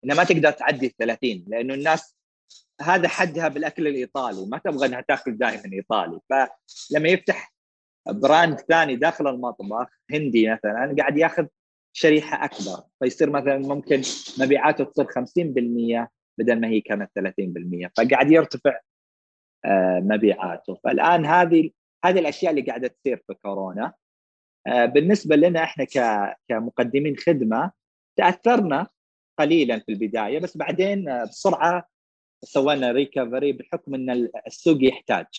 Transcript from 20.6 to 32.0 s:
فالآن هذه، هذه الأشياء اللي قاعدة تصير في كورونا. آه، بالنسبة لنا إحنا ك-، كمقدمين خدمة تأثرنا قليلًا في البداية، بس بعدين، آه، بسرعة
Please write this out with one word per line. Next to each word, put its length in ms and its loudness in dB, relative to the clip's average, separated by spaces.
فالآن 420 2
هذه، 440 4
هذه 140 4
الأشياء 320 -2
اللي 120 -2
قاعدة 260 -6
تصير 380 -6
في 80 -12
كورونا. 580 -8
آه، 200 2
بالنسبة 500 2
لنا 280 4
إحنا 200 -4
ك-، 520 -2
كمقدمين 680 -2
خدمة 560 0
تأثرنا 680 2
قليلًا 400 2
في 140 -8
البداية، 460 -4
بس 180 -8
بعدين، 520 -2
آه، 160 -4
بسرعة 640 0